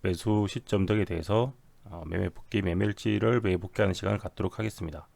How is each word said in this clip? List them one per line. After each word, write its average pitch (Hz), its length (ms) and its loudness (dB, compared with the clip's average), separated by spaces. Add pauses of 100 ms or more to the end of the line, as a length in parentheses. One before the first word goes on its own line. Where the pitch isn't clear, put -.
매수 104 460 2
시점 - 360 0
등에 104 200 4
대해서, 104 480 0 (320)
어, 85 240 -14
매매 92 200 0
복귀, - 320 -4
매매일지를 104 800 2
매매 95 160 2
복귀하는 98 380 0
시간을 101 240 0
갖도록 - 400 -4
하겠습니다. 82 580 -6